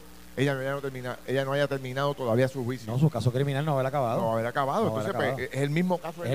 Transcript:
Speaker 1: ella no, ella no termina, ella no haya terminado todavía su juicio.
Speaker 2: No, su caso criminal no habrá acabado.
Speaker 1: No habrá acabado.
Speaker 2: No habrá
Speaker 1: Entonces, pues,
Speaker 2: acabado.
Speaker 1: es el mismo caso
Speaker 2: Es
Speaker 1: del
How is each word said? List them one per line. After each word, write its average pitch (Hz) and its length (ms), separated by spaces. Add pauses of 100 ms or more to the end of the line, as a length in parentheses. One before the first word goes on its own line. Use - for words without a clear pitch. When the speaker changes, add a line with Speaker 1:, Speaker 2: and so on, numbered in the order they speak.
(360)
Speaker 1:
ella 139 180
no, 131 80
ella 135 100
no 139 80
termina, 127 460
ella 135 180
no 135 80
haya 143 160
terminado 135 460
todavía 127 340
su 131 160
juicio. 113 260
Speaker 2:
No, 120 80
su 147 120
caso 120 220
criminal 139 340
no 156 100
habrá 131 140
acabado. 135 320
Speaker 1:
No 113 100
habrá 113 160
acabado. 143 380
Speaker 2:
No 120 100
habrá 110 140
Speaker 1:
Entonces, - 40
pues, 139 140
Speaker 2:
acabado. 127 240
Speaker 1:
es 131 100
el 143 80
mismo 180 280
caso 165 260
Speaker 2:
Es - 60
Speaker 1:
del - 40